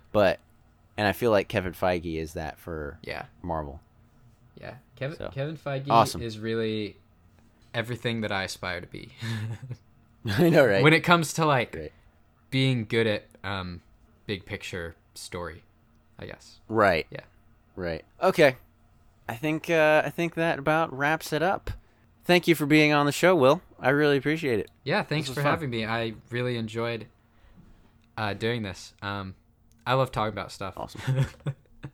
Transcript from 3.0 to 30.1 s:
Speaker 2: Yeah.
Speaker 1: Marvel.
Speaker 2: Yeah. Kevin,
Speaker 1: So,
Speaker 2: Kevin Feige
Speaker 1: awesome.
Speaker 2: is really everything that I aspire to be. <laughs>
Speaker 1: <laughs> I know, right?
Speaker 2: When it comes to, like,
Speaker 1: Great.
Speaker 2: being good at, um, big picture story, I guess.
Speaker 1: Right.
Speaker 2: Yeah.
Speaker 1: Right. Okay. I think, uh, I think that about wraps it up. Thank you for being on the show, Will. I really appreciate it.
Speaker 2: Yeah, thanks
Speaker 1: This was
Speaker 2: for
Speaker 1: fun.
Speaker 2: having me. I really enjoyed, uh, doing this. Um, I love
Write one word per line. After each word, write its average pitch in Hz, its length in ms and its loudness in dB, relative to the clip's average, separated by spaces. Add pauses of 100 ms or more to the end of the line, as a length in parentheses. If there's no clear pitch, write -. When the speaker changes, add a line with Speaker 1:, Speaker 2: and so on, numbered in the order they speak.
Speaker 2:
Yeah. - 260 -12 (140)
Speaker 1:
Marvel. 78 380 -8 (800)
Speaker 2:
Yeah. - 140 -16 (240)
Kevin, 139 200 -10
Speaker 1:
So, - 120 -10
Speaker 2:
Kevin 147 260 -8
Feige 139 340 -8
Speaker 1:
awesome. 113 320 4
Speaker 2:
is 113 160 -10
really 110 600 -4 (760)
everything 117 480 -4
that 107 120 -4
I 98 100 -2
aspire 90 380 -8
to - 60 -16
be. - 260 -16 (400)
<laughs> - 360 -14 (360)
Speaker 1:
<laughs> - 0 - (120)
I 165 120 6
know, 151 160 8
right? 101 180 4
Speaker 2:
When 151 80 8
it 160 140 4
comes 170 300 2
to, 165 100 0
like, 135 260 2
Speaker 1:
Great. 78 220 -12 (560)
Speaker 2:
being 131 340 2
good 113 240 2
at, 104 160 0 (180)
um, 92 380 -8 (460)
big 95 200 -6
picture 90 480 -10 (220)
story, 85 480 -12 (560)
I - 60 -12
guess. - 420 -18
Speaker 1:
Right. 101 420 4
Speaker 2:
Yeah. - 120 -12 (560)
Speaker 1:
Right. 85 260 -6 (180)
Okay. 160 360 4 (720)
I 113 60 -6
think, 156 340 -4
uh, 156 340 4
I 143 60 -2
think 170 260 -4
that 165 240 0
about 156 320 0
wraps 143 400 -2
it 151 100 0
up. 185 300 -2 (540)
Thank 180 200 6
you 170 80 6
for 151 120 0
being 151 260 6
on 147 140 4
the 143 80 2
show, 180 240 6
Will. 143 240 6 (180)
I - 120 0
really 143 260 4
appreciate 143 420 0
it. - 100 -6 (140)
Speaker 2:
Yeah, 175 200 -2
thanks 147 260 -4
Speaker 1:
This - 0 -
was 127 80 -8
Speaker 2:
for 143 60 -2
Speaker 1:
fun. 147 80 4
Speaker 2:
having 165 180 -2
me. 113 160 -4
I 113 300 -2 (140)
really 123 280 -2
enjoyed, 113 500 -6 (1120)
uh, 104 160 -2
doing 113 300 -2
this. - 380 -12
Um, 101 340 -6 (500)
I 123 80 0
love 131 180 0